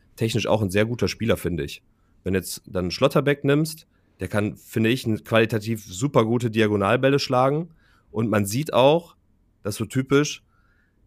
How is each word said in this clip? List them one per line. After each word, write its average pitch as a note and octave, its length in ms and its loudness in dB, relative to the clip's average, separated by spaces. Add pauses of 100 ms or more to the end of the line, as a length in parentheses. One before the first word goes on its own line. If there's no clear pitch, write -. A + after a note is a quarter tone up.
(140)
technisch A2+ 320 -2
auch G#2+ 160 2
ein G2 80 -2
sehr G#2 160 2
guter A#2 220 -2
Spieler, G#2+ 280 -2
finde E2 280 -4
ich. - 180 -12 (400)
Wenn F#2 120 -2
du F#2+ 40 2
jetzt - 280 -6
dann F2+ 240 -4
Schlotterbeck C#3 540 0
nimmst, D3 420 -2 (340)
der F#2 80 -6
kann, G#2 280 -2
finde A2+ 340 -2
ich, C3 160 -2
ein A2 180 -4
qualitativ A2 600 0
super A#2 400 0
gute A#2 260 0
Diagonalbälle A2 680 2
schlagen. C3+ 520 0 (400)
Und A2 200 -2
man G#2 160 2
sieht B2 260 -4
auch, D3 440 4 (460)
das - 120 -6
ist - 40 -10
so A2+ 60 -4
typisch, C#3 580 0 (640)